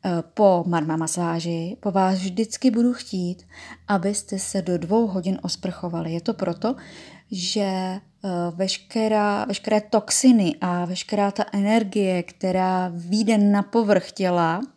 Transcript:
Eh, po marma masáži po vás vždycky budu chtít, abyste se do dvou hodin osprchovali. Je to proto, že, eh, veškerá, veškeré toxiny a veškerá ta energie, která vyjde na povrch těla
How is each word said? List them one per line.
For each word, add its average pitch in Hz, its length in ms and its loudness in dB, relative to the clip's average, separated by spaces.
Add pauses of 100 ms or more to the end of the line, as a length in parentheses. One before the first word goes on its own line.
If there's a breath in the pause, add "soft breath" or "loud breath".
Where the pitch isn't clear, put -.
Eh, 170 180 0 (120)
po 190 320 6
marma 160 300 0
masáži 165 840 -2
po 202 100 -2
vás 190 280 2
vždycky 208 520 0
budu 233 220 2
chtít, 180 540 -6 (420 loud breath)
abyste 202 500 -2
se 190 240 -4
do 175 160 -2
dvou 208 280 2
hodin 185 360 -2
osprchovali. 170 720 -6
Je 170 80 -4
to 220 140 -4
proto, - 420 -4 (540 loud breath)
že, 185 300 -4
eh, 190 400 -4 (540)
veškerá, 208 920 0
veškeré 214 360 0
toxiny 208 800 4
a 180 240 0
veškerá 202 460 -2
ta 202 220 -2
energie, 202 720 2
která 185 720 0
vyjde 202 440 0
na 202 240 4
povrch 202 500 2
těla 175 480 2 (160)